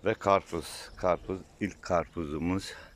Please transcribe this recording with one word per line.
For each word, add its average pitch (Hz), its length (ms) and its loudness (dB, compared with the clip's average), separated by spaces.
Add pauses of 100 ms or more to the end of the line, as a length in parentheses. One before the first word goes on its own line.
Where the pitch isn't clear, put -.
Ve 110 100 2
karpuz. - 800 2
Karpuz, 92 440 0 (200)
ilk 101 220 -4
karpuzumuz. 85 920 -2 (220)